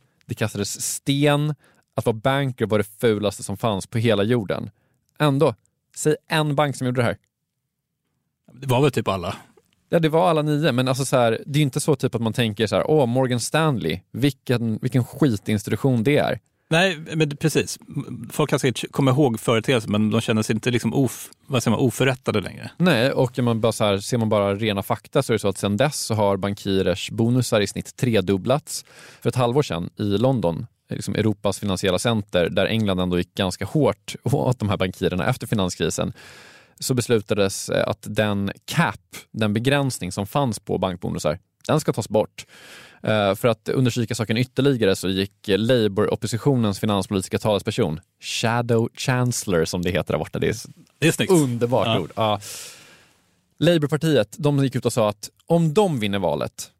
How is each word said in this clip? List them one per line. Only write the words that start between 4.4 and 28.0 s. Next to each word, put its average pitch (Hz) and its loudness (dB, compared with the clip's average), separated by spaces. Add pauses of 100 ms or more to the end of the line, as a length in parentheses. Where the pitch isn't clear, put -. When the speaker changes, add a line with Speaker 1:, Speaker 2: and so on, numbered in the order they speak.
Speaker 1:
Ändå, 139 2 (420)
säg - 0 (120)
en 151 0
bank 139 0
som 127 -4
gjorde 127 -2
det 117 2
här. 101 0 (1400)
Speaker 2:
Det 131 -14
var 127 4
väl 147 4
typ 113 -2
alla. 95 -4 (520)
Speaker 1:
Ja, 170 2
det 165 2
var 170 4
alla 156 2
nio. 151 2
Men 127 2
alltså 131 0
så 139 0
här, 117 2
det 131 -4
är 151 4
ju - 4
inte 143 0
så 151 2
typ - -2
att 113 -2
man 110 0
tänker 110 0
så 98 0
här, 85 2
"Åh, 151 4
Morgan 123 0
Stanley, 107 0 (120)
vilken, 117 0
vilken 127 0
skitinstitution 113 0
det 143 4
är." 76 0 (280)
Speaker 2:
Nej, 170 2 (160)
men 151 0
precis. - -2 (520)
Folk 147 -2
kan 147 0
säkert - -2
komma 139 2
ihåg 127 2
företeelsen, 113 0
men 107 2
de 113 2
känner 107 0
sig 117 0
inte 110 -2
liksom 120 -2
of-, - 0 (180)
vad 131 0
säger 113 2
man, 135 2
oförrättade 123 0
längre. - -12
Speaker 1:
Nej, 135 2
och 131 0
man 120 0
bara 113 2
så - -2
här, 101 2
ser 117 -2
man 110 0
bara 101 2
rena 101 -2
fakta - -2
så - -2
är - 4
det 107 0
så 101 -2
att 98 -4
sedan 101 0
dess 143 0
så - -4
har 101 2
bankirers 95 -2
bonusar 117 2
i 101 2
snitt - -10
tredubblats. 107 0 (360)